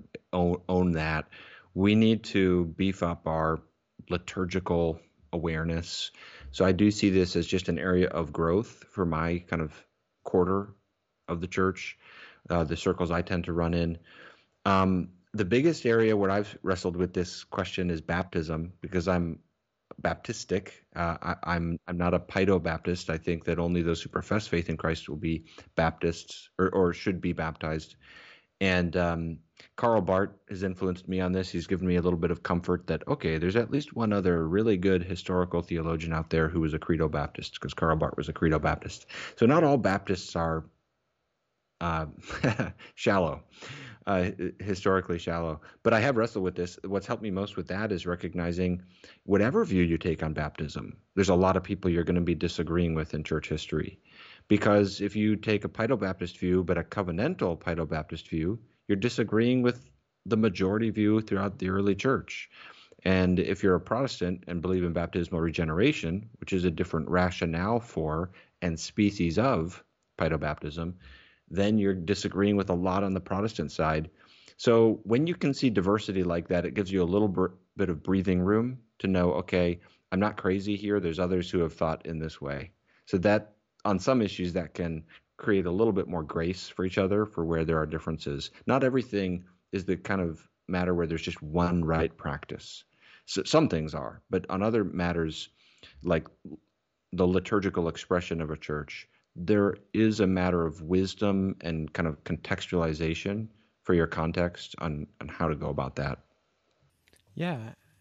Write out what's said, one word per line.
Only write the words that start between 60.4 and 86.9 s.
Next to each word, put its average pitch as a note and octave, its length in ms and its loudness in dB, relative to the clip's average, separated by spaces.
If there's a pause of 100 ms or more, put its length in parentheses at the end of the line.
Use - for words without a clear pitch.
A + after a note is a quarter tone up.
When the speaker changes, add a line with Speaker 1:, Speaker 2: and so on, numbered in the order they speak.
Speaker 1:
view G#2+ 320 4
throughout G2 360 -2
the F#2 120 -2
early G2 260 2
church. - 540 -2 (560)
And F#2 340 4
if F#2+ 240 0
you're F#2 120 6
a E2+ 40 4
Protestant F#2 680 -4
and F2 140 -4
believe F2+ 220 0
in F2 80 0
baptismal E2+ 480 -2
regeneration, E2+ 920 0 (120)
which - 100 -10
is F2+ 140 0
a F2+ 60 4
different D#2+ 360 -2
rationale F2+ 720 0
for D#2+ 520 -4 (300)
and E2+ 160 -2
species F#2 600 0
of G2+ 420 0 (360)
Pedo D#2+ 200 0
Baptism, D#2 580 -6 (540)
then G2+ 280 2
you're G2 160 2
disagreeing G2 640 0
with F#2 120 0
a F#2 60 2
lot F#2 300 0
on F#2+ 80 0
the F#2 80 -2
Protestant F#2+ 500 -4
side. D#2 380 0 (480)
So A2+ 460 6
when B2 240 2
you F3 80 -2
can C#3+ 180 0
see C3+ 160 2
diversity G2 540 2
like E2+ 260 -2
that, F2 160 2
it E2+ 80 -4
gives F#2+ 180 -2
you F#2 120 4
a - 20 2
little G2+ 240 2
br-, F#2 260 0 (220)
bit F#2 120 0
of D#2+ 140 -4
breathing F#2 380 2
room A2+ 380 2 (200)
to G2+ 80 -2
know, F2+ 280 4
okay, F2 440 0 (320)
I'm F#2 80 0
not G#2 160 2
crazy G2+ 400 0
here. G2+ 240 0
There's E2+ 200 -2
others F2+ 300 0
who F#2+ 100 0
have E2 140 0
thought D#2+ 320 -2
in E2 140 -6
this D#2 220 -8
way. C#2+ 300 -8 (340)
So - 140 -2
that G#2 340 2 (320)
on G2 140 2
some C3 220 2
issues F2+ 320 -2
that E2+ 200 -4
can E2 300 -6 (320)
create G2 300 2
a F2 60 -2
little A2 200 2
bit F#2 160 0
more E2 160 -2
grace E2 460 -4
for - 160 -4
each F#2 120 -4